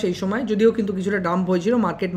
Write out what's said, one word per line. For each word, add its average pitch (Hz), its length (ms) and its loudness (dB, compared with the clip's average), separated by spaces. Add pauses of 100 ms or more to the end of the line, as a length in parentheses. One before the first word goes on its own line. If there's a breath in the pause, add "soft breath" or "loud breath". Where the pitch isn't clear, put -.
সেই 180 180 -2
সময়, 202 200 -2 (100)
যদিও 214 260 4
কিন্তু 208 200 -2
কিছুটা 196 300 -2
ডাম্প 180 240 0
হয়েছিল 185 220 2 (120)
মার্কেট 175 320 -2